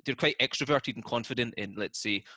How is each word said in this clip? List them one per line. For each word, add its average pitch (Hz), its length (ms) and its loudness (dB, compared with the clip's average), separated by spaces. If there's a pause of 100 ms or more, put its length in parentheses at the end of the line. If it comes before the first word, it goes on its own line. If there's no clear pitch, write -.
they're 131 100 0
quite - 240 2
extroverted 131 560 2
and 113 80 -8
confident 120 540 -2
in, 101 180 -6
let's - 260 -4
say, 101 220 0 (140)